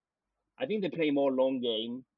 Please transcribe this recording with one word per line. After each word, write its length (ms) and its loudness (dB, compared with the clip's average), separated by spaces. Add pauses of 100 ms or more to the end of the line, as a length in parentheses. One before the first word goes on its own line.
(580)
I 80 -4
think 160 -2
they 60 -2
play 220 0
more 200 4
long 300 2
game 440 -4 (140)